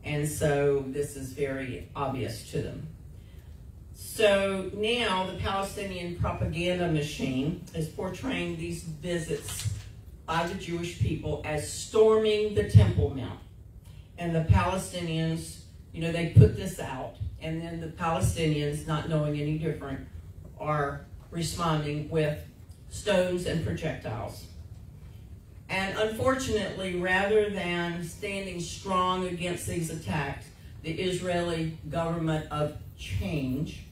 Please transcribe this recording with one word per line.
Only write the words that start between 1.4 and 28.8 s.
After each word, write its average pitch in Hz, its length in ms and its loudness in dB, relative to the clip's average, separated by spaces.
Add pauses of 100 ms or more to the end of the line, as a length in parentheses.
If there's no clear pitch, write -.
obvious 123 560 -4
to 160 100 -2
them. - 260 -8 (1040)
So 196 840 2
now 214 500 0
the 185 120 -6
Palestinian 196 800 -4
propaganda 170 760 0
machine 147 720 0 (100)
is 160 140 -2
portraying 175 720 -4
these 165 260 -6
visits 165 920 -4 (520)
by 165 220 0
the 190 80 -4
Jewish 170 440 -6
people 151 460 0
as 151 260 -2
storming 214 840 6
the 202 140 2
Temple 151 460 8
Mount. - 240 -8 (760)
And 170 180 -2
the 160 80 4
Palestinians, 165 1160 2 (320)
you 165 80 -6
know, 165 100 0
they 165 180 0
put - 260 12
this 190 240 -4
out, - 360 -6 (260)
and 160 200 -4
then 170 200 -6
the 160 60 -8
Palestinians, 156 1000 0
not 156 240 -2
knowing 151 300 2
any 151 180 0
different, 139 500 -4 (520)
are 147 460 -2 (260)
responding 156 800 0
with 151 300 2 (500)
stones 180 560 2
and - 200 0
projectiles. 156 800 -4 (1200)
And 190 280 -2
unfortunately, 214 1000 0
rather 202 500 4
than 175 540 -2
standing 190 560 -6
strong 185 680 0